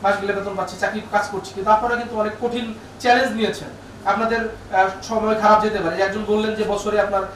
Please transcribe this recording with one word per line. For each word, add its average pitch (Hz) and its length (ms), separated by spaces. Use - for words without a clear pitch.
মাস 196 180
গেলে 202 120
বেতন 196 220
পাচ্ছি, 185 240
চাকরি 208 220
কাজ 208 200
করছি, 190 220
কিন্তু 196 180
আপনারা 240 240
কিন্তু 233 240
অনেক 214 220
কঠিন 233 320
চ্যালেঞ্জ 247 320
নিয়েছেন। 214 360
আপনাদের, 226 340
আহ, 190 500
সময় 220 340
খারাপ 214 260
যেতে 208 180
পারে। 175 220
একজন 202 260
বললেন 214 280
যে 214 120
বছরে 208 340
আপনার 196 200